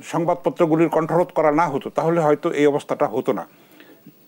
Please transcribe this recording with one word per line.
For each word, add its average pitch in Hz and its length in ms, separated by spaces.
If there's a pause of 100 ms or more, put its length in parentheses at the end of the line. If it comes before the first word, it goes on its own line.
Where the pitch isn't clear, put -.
সংবাদপত্রগুলির 165 840
কণ্ঠরোধ 160 460
করা 156 180
না 165 140
হতো, 139 240
তাহলে 165 300
হয়তো 151 320
এই 147 140
অবস্থাটা 143 400
হতো 123 260
না। 92 140 (800)